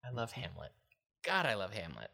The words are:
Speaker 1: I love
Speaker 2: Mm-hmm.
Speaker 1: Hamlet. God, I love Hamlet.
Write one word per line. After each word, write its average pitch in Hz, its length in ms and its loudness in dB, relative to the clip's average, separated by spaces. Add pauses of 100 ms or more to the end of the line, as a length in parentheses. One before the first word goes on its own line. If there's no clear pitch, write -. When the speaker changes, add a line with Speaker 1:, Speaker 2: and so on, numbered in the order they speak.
Speaker 1:
I 127 60 -8
love 120 220 0
Speaker 2:
Mm-hmm. - 100 -6
Speaker 1:
Hamlet. 85 300 -8 (520)
God, 185 220 4
I 123 80 6
love 101 200 0
Hamlet. - 400 -6